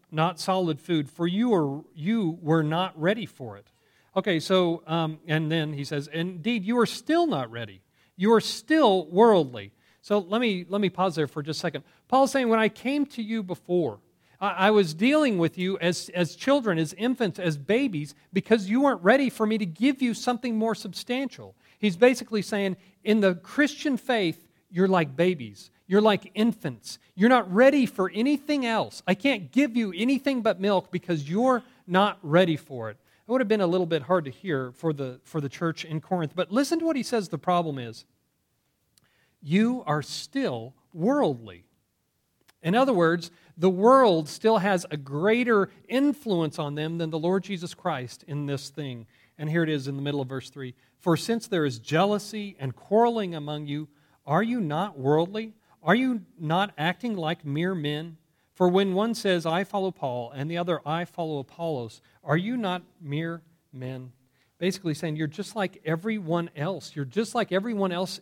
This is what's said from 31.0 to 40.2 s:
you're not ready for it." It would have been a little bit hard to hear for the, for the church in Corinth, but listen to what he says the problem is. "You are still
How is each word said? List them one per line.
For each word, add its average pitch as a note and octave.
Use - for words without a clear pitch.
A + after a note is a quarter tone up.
you're A#3
not F#3
ready E3
for A#2
it." G#2
It -
would C4
have A#3
been G#3+
a F#3+
little F3
bit D#3+
hard E3
to C3+
hear C3
for D#3+
the, C3
for -
the C#3
church E3
in D#3+
Corinth, E3+
but F3
listen C#4
to E4
what D#4+
he C4
says G#3+
the D#3
problem E3+
is. A2+
"You A3+
are D3+
still C3+